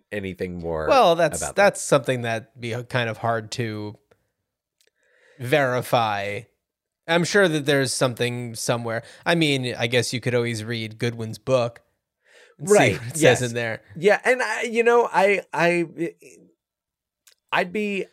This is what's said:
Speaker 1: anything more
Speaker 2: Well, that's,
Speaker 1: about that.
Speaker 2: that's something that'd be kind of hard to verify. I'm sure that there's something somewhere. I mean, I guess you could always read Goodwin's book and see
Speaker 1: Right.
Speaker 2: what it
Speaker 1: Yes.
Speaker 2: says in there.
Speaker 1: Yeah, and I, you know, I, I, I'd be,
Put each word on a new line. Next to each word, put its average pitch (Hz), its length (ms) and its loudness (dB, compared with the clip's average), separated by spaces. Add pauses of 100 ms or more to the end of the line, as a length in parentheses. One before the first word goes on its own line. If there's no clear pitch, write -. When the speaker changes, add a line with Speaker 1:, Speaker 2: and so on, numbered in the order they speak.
(120)
Speaker 1:
anything 95 460 -8
more 82 320 -6
Speaker 2:
Well, 214 260 4
that's, 160 240 0
Speaker 1:
about 143 160 -6
that. 196 60 2
Speaker 2:
that's 202 200 2
something 127 420 0
that'd 113 240 -6 (120)
be 117 160 -8 (140)
kind 120 220 -2
of 107 80 -10
hard 113 340 -4
to 107 460 -8 (1400)
verify. 120 1000 0 (680)
I'm 170 160 2
sure 196 240 4
that 151 180 -2
there's 139 280 2
something 120 600 -2
somewhere. 117 480 -4 (220)
I 175 100 2
mean, 135 420 2
I 120 100 0
guess 120 260 0
you 123 60 -2
could 120 140 -2
always 117 300 -2
read 110 340 -8
Goodwin's 113 400 -6
book 123 440 -2 (760)
and 147 100 -12
see 202 80 6
Speaker 1:
Right. 104 240 6
Speaker 2:
what 117 100 -12
it - 120 -10
Speaker 1:
Yes. - 180 6
Speaker 2:
says 123 120 -4
in 117 40 -8
there. 117 260 -6 (140)
Speaker 1:
Yeah, 185 300 2
and 247 160 4
I, 226 220 -4
you 233 200 0
know, 240 280 4
I, 190 300 4 (120)
I, 170 320 2 (1700)
I'd 180 200 -2
be, 202 420 -4